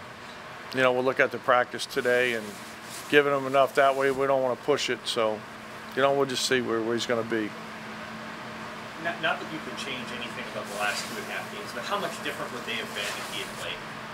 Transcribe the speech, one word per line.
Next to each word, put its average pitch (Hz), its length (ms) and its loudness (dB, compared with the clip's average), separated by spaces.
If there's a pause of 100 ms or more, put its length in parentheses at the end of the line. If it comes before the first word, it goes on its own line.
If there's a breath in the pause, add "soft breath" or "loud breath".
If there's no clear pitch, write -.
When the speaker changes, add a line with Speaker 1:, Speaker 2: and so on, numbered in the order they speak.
(760)
Speaker 1:
you 131 60 4
know, 127 100 8
we'll 127 140 4
look 131 160 4
at 123 100 4
the 120 60 -6
practice 123 480 4
today 123 480 2
and 107 120 -4 (640)
giving 143 240 8
him 135 140 0
enough 135 280 6
that 139 200 8
way. 135 160 4
We 135 160 2
don't 135 160 4
wanna 123 140 2
push - 320 2
it, 117 160 0
so, 110 340 2 (560)
you 131 60 2
know, 139 120 8
we'll 139 140 4
just 127 180 -2
see 131 140 4
where, 113 220 0
where 117 140 0
he's 113 100 0
gonna 117 180 2
be. 110 260 0 (1600)
Speaker 2:
Not, 165 160 -4
not 170 180 0
that - 140 -8
you 156 120 -6
can 117 120 -8
change 127 280 -6 (120)
anything 117 340 -8
about 107 160 -8
the 104 120 -8
last 104 280 -2
two - 80 -8
and 101 120 -6
a 104 40 -8
half 98 240 -6
games, 104 180 -10
but 120 100 -6
how 202 140 -2
much 180 140 -2 (140)
different 143 260 -6
would 117 140 -8
they 113 80 -4
have 110 200 -6
been 101 100 -4
if - 300 -6
he 98 80 -4
had 92 160 -8
played? 85 160 -6 (400)